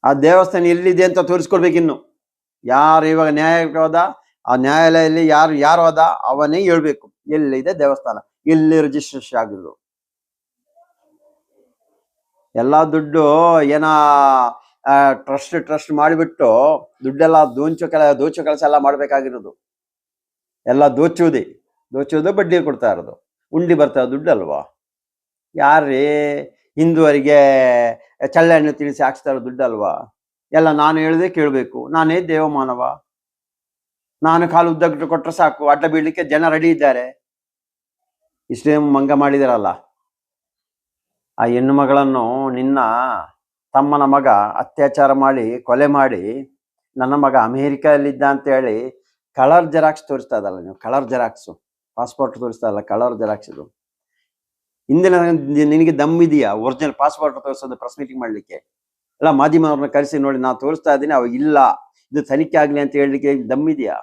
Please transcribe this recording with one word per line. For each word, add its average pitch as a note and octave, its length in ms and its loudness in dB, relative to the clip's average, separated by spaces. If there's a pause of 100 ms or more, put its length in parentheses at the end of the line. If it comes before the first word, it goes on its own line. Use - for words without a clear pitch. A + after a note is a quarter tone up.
ಆ C3+ 100 2
ದೇವಸ್ಥಾನ F3 520 2
ಎಲ್ಲಿದೆ F3+ 380 2
ಅಂತ F3+ 160 0
ತೋರಿಸ್ಕೊಡ್ಬೇಕು. F3 560 0
ಇನ್ನು D#3+ 200 0 (680)
ಯಾರು D#3 420 2
ಇವಾಗ D#3+ 220 2
ನ್ಯಾಯಕ್ಕೆ D#3+ 520 0
ಹೋದ, D#3+ 200 0 (480)
ಆ B2 80 2
ನ್ಯಾಯಾಲಯದಲ್ಲಿ D#3+ 720 2
ಯಾರು, D#3 260 4
ಯಾರು D3+ 280 2
ಹೋದ D#3+ 180 2
ಅವನೇ D3+ 640 0
ಹೇಳ್ಬೇಕು D#3+ 520 -2 (140)
ಎಲ್ಲಿದೆ D3 520 -2
ದೇವಸ್ಥಾನ, C3+ 380 -2 (300)
ಎಲ್ಲಿ D#3+ 340 4
ರಿಜಿಸ್ಟ್ರೇಷನ್ C#3 580 -6
ಆಗಿರೋದು. G2 400 -10 (2750)
ಎಲ್ಲ C3 280 2
ದುಡ್ಡು D#3 420 0 (360)
ಏನ, D3 240 0 (1000)
ಆ, C#3 280 4
ಟ್ರಸ್ಟ್, C#3 520 -6
ಟ್ರಸ್ಟ್ D3+ 260 -8
ಮಾಡಿಬಿಟ್ಟು D3+ 560 0 (560)
ದುಡ್ಡೆಲ್ಲ D#3 340 2 (180)
ದೋಚೋ D#3+ 320 -4
ಕೆಲ-, D3+ 320 2
ದೋಚೋ D3+ 240 -4
ಕೆಲಸ D3+ 200 -4
ಎಲ್ಲ D3 140 4
ಮಾಡ್ಬೇಕಾಗಿರೋದು. C#3 760 -2 (1120)
ಎಲ್ಲ C3 220 2
ದೋಚುವುದೇ, D3+ 560 0 (500)
ದೋಚುವುದು D3+ 400 -4
ಬಡ್ಡಿ F3+ 300 0
ಕೊಡ್ತಾ A#2+ 280 -2
ಇರೋದು, F2 220 -8 (380)
ಉಂಡಿ E3+ 220 0
ಬರ್ತಾ D3 260 2
ಇರೋ B2 120 -2
ದುಡ್ಡು D3+ 200 -4
ಅಲ್ವಾ? D#2 300 -4 (960)
ಯಾರ್ರೀ C#3+ 500 2 (720)
ಹಿಂದುವರಿಗೆ D3 640 2 (960)
ಚಳ್ಳೆಹಣ್ಣು D#3+ 400 4
ತಿನಿಸಿ D3 300 -6
ಹಾಕ್ಸ್ತಾ C3+ 280 -4
ಇರೋ B2+ 120 -6
ದುಡ್ಡು B2+ 200 -8
ಅಲ್ವಾ? G#2+ 300 -4 (580)
ಎಲ್ಲ D#3+ 200 4
ನಾನು D3+ 280 0
ಹೇಳ್ದೆ E3 300 -2
ಕೇಳ್ಬೇಕು, C3+ 580 -4
ನಾನೇ D#3+ 340 0
ದೇವಮಾನವ, C#3 800 -4 (1200)
ನಾನು E3 240 2
ಕಾಲು E3+ 240 2
ಉದ್ದಕ್ಕೆ D#3 360 -2
ಕೊಟ್ರೆ D#3+ 240 -6
ಸಾಕು, D#3 380 -2
ಅಡ್ಡ C#3+ 160 2
ಬೀಳ್ಲಿಕ್ಕೆ D#3+ 380 -2
ಜನ D3+ 260 0
ರೆಡಿ D#3+ 220 0
ಇದ್ದಾರೆ. C3+ 340 0 (1400)
ಇಷ್ಟೇ D3+ 280 0
ಮಂಗ C#3+ 340 0
ಮಾಡಿದಾರಲ್ಲ. C#3 560 0 (1700)
ಆ A#2 60 0
ಹೆಣ್ಣು B2 280 0
ಮಗಳನ್ನು C3+ 760 0
ನಿನ್ನ C3 300 -2 (920)
ತಮ್ಮನ C#3+ 280 0
ಮಗ C#3 260 2 (340)
ಅತ್ಯಾಚಾರ C#3 520 0
ಮಾಡಿ, C3 480 -2
ಕೊಲೆ C3+ 260 0
ಮಾಡಿ, C3 360 0 (760)
ನನ್ನ C3 160 -2
ಮಗ C#3 220 0
ಅಮೇರಿಕಾದಲ್ಲಿದ್ದ C#3 880 0
ಅಂತ C#3 240 -2
ಹೇಳಿ C3 280 0 (600)
ಕಲರ್ D#3 340 4
ಜೆರಾಕ್ಸ್ D#3 360 0
ತೋರಿಸ್ತಾ C3 300 -6
ಇದ್ದಲ್ಲ F#2+ 220 -8
ನೀವು, F#2 160 -18
ಕಲರ್ B2+ 340 -6
ಜೆರಾಕ್ಸ್, A#2+ 400 -6 (460)
ಪಾಸ್‌ಪೋರ್ಟ್ A#2+ 420 -6
ತೋರಿಸ್ತಾ A#2 300 -8
ಇಲ್ಲ, G2+ 140 -6
ಕಲರ್ A#2 360 -4
ಜೆರಾಕ್ಸ್ G#2+ 320 -8
ಇದು. D2 140 -20 (1300)
ಹಿಂದಿನ F3+ 260 4 (140)
ನಿ-, D3 360 0
ನಿನಗೆ D#3 320 2
ದಮ್ D#3+ 240 0
ಇದೆಯಾ D3 320 2
ಒರಿಜಿನಲ್ C3 400 -4
ಪಾಸ್‌ಪೋರ್ಟ್ C#3+ 500 -4
ತೋರಿಸೋದು C3+ 320 -10
ಪ್ರೆಸ್ B2 240 -16
ಮೀಟಿಂಗ್ C3 220 -12
ಮಾಡ್ಲಿಕ್ಕೆ? G#2 340 -12 (680)
ಎಲ್ಲ D#3 80 4
ಮಾಧ್ಯಮವ್ರನ್ನ D3+ 560 2
ಕರೆಸಿ C#3+ 320 -2
ನೋಡಿ, C#3 200 -2
"ನಾ B2+ 160 -2
ತೋರಿಸ್ತಾ D3+ 400 -2
ಇದ್ದೀನಿ, D3 200 -2
ಅವ B2 120 2
ಇಲ್ಲ, C#3+ 320 -2 (540)
ಇದು C#3+ 120 -4
ತನಿಖೆ D3 340 -2
ಆಗ್ಲಿ" D3 220 0
ಅಂತ C#3 120 -4
ಹೇಳ್ಲಿಕ್ಕೆ C#3 580 -2
ದಮ್ C#3+ 200 -2
ಇದೆಯಾ? A2+ 340 -6